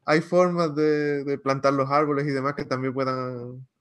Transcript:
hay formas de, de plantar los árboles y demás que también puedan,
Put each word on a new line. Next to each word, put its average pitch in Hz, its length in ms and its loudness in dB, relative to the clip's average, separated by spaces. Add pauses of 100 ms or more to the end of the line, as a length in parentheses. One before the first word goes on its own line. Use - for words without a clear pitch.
hay 156 160 4
formas 175 540 2
de, 147 480 0
de 139 140 -2
plantar 139 360 2
los 135 180 0
árboles 147 340 2
y 147 60 -2
demás 135 240 -2
que 147 100 -6
también 131 280 -4
puedan, 127 720 -6 (140)